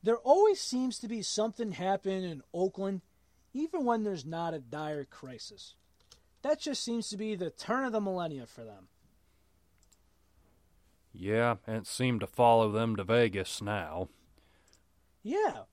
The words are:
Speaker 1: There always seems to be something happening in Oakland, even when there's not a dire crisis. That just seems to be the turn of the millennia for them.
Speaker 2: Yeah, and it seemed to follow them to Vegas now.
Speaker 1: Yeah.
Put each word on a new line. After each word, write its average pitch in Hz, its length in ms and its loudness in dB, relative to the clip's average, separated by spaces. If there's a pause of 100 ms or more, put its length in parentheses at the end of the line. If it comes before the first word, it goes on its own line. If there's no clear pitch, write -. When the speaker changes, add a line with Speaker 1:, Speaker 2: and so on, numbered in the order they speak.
Speaker 1:
There 226 160 2
always 370 440 6
seems 254 380 -2
to 226 100 -8
be 226 120 -4
something 214 520 -2
happening 190 500 -2
in 165 180 -8 (120)
Oakland, 190 480 -2 (520)
even 311 300 -4
when 233 200 2
there's 185 220 -4
not 165 280 -4
a 156 60 -6
dire 151 440 -8
crisis. - 720 -16 (640)
That 302 200 0
just 277 220 -4
seems 233 260 -4
to 208 80 -8
be 214 180 -4
the 175 140 -4
turn 247 340 -2
of 254 80 -2
the 220 80 0
millennia 175 460 -4
for - 180 -18
them. 101 240 -18 (2250)
Speaker 2:
Yeah, 110 420 0 (120)
and 110 100 -4
it 98 100 -8
seemed 123 340 0
to 101 60 -6
follow 117 440 8
them 113 240 0
to 98 80 -4
Vegas 98 580 2
now. 95 460 -4 (1120)
Speaker 1:
Yeah. 277 520 -2